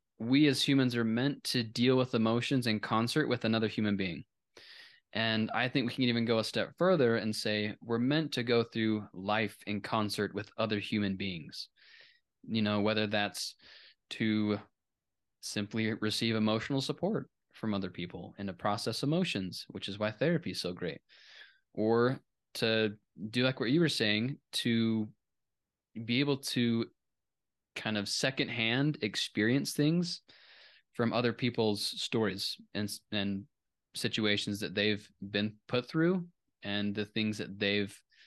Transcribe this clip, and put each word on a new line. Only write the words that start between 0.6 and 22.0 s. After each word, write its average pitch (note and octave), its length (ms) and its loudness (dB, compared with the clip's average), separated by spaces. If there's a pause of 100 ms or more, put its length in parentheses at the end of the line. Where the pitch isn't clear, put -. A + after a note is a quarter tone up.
humans C3 280 4
are A#2 80 2
meant A#2+ 420 0
to B2 160 -2
deal A#2+ 360 4
with B2 180 2
emotions A#2 520 2
in G#2+ 120 2
concert A#2 480 0
with A#2+ 180 0
another A2+ 220 2
human G#2 280 0
being." F#2 280 -4 (880)
And A2 380 0
I A#2+ 160 0
think B2+ 220 0
we - 40 -8
can C3 120 0
even A#2 180 2
go A2+ 160 2
a A2 40 0
step - 340 -2
further D#3 400 4
and G#2+ 180 -2
say G#2+ 460 -2
we're A#2 180 -2
meant C#3+ 340 0
to B2 100 -2
go A#2 200 4
through G#2+ 500 0
life G#2 440 -2 (100)
in G2+ 140 -4
concert G#2 520 -2
with G#2 240 -6
other G#2+ 220 0
human G2+ 380 -2
beings, F2+ 500 -8 (800)
you A2 140 0
know, G#2 180 2
whether G#2+ 280 2
that's G#2 480 -4 (560)
to G#2+ 460 0 (840)
simply G#2+ 540 -4
receive A2 420 0
emotional A2 420 0
support D#3 500 -4 (220)
from G#2+ 220 -4
other F#2+ 160 -2
people F2 480 -10
and G2 100 -6
to F#2 60 -6
process G#2+ 500 -2
emotions, C3+ 680 -2
which - 180 -10
is G2 100 -8
why G#2+ 120 0
therapy E3+ 400 0
is - 100 -6
so F3+ 100 -4
great, F2+ 300 -6 (720)
or A#2 440 2 (360)